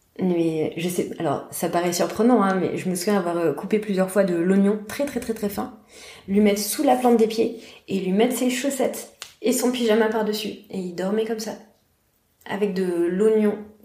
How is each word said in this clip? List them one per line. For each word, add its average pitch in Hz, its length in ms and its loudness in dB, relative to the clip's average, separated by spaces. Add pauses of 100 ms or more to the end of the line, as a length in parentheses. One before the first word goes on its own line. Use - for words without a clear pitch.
(180)
Mais 165 600 0
je 175 100 -2
sais, - 300 -2
alors, 147 320 -2
ça - 180 -4
paraît 175 240 0
surprenant, 214 500 2
hein, 190 160 2
mais - 200 -2
je - 100 -4
me 180 60 -2
souviens 202 240 0
avoir, 175 180 -2
euh, 170 160 2
coupé 208 260 -2
plusieurs 190 320 0
fois 202 140 2
de 175 100 0
l'oignon 196 540 4
très, - 160 -4
très, 277 160 -6
très, 226 140 -6
très 208 160 -4
fin, - 280 -8 (480)
lui 196 140 2
mettre 208 200 4
sous - 220 -4
la 269 140 4
plante 240 220 4
des 220 80 6
pieds - 340 -2 (260)
et 190 140 -2
lui 180 120 -2
mettre 240 220 4
ses 254 140 0
chaussettes - 640 -4 (300)
et 233 100 2
son 254 180 2
pyjama 226 380 2
par-dessus. 214 460 -2 (160)
Et 190 80 -8
il 180 160 -6
dormait 202 320 -2
comme 220 120 -6
ça, 214 140 -8 (920)
avec 202 260 -2
de 190 120 -2
l'oignon 190 720 2 (260)